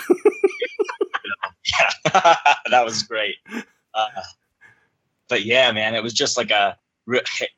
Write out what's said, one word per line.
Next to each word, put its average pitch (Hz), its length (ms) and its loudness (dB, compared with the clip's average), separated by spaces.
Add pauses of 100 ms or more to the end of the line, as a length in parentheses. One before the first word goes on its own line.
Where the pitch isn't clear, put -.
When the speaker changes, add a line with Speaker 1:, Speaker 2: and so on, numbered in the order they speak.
Speaker 1:
<laughs> - 60 2 (1700)
Speaker 2:
Yeah, 165 560 4 (100)
<laughs> 139 260 2
that 123 120 6
was 113 200 -4
great. 107 320 -4 (580)
Uh, 107 140 0 (1200)
but 104 160 -2
yeah, 123 260 2
man, 110 240 -2
it 110 80 -2
was 117 100 -6
just 120 220 -2
like 110 160 -2
a, 101 260 2 (320)
re-, 123 160 0
ha-, - 200 -6 (120)